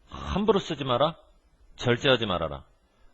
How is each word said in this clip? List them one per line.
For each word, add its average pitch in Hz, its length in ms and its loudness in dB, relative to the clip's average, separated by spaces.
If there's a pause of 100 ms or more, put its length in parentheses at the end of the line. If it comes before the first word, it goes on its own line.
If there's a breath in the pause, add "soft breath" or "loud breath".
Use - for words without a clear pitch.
함부로 180 540 0
쓰지 143 240 -6
마라. 135 320 0 (580)
절제하지 120 520 2
말아라. 80 380 -4 (500)